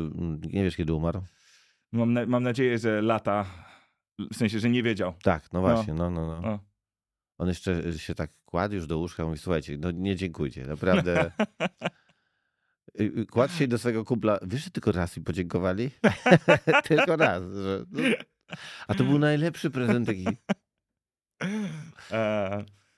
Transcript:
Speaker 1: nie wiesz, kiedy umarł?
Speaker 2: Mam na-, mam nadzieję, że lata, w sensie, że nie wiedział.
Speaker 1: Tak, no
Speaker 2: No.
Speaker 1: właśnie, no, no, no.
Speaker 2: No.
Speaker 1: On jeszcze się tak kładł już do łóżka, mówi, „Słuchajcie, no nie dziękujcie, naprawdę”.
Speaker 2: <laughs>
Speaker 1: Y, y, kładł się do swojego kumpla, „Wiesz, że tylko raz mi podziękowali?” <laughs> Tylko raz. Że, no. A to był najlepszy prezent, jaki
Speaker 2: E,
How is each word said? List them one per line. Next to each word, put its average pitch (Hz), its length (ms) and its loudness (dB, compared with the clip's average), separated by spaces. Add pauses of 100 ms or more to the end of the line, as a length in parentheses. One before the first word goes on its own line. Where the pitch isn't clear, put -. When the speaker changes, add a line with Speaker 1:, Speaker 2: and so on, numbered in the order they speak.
(540)
Speaker 1:
nie 98 100 0
wiesz, 90 120 0
kiedy 80 180 0
umarł? 82 280 -2 (680)
Speaker 2:
Mam 117 220 2
na-, 123 120 0
mam 123 180 2
nadzieję, 123 360 2
że 107 220 0
lata, 104 440 0 (840)
w - 40 -12
sensie, 110 240 0
że 117 100 2
nie 123 140 2
wiedział. 98 300 0 (100)
Speaker 1:
Tak, 85 300 0
no 87 80 0
Speaker 2:
No. 92 140 4
Speaker 1:
właśnie, 104 180 -2
no, 87 180 -2
no, 82 140 -4
no. 82 160 -8
Speaker 2:
No. 104 180 -4 (800)
Speaker 1:
On 87 100 -2
jeszcze 85 520 -4
się 80 160 -8
tak 78 160 -8 (140)
kładł 101 300 -2
już 85 120 -6
do 78 100 -2
łóżka, 85 280 -4
mówi, 80 120 -4
„Słuchajcie, 78 400 -4
no 85 140 -4
nie 92 240 -2
dziękujcie, 78 500 -6
naprawdę”. 87 640 2
Speaker 2:
<laughs> - 40 -20 (1600)
Speaker 1:
Y, 107 40 2 (140)
y, 107 80 -2
kładł 135 280 2
się 151 140 2
do 120 100 0
swojego 113 280 0
kumpla, 107 420 2
„Wiesz, 127 160 -4
że 185 80 -12
tylko 113 200 0
raz 87 260 -2
mi 80 60 -12
podziękowali?” 92 640 -2 (480)
<laughs> - 500 4
Tylko 165 280 4
raz. 98 280 2
Że, 98 480 -4
no. - 100 -6 (840)
A 104 80 0
to 113 80 4
był 143 160 6
najlepszy 151 520 2
prezent, 123 360 2
jaki 95 180 -2 (1900)
Speaker 2:
E, 104 540 -2 (320)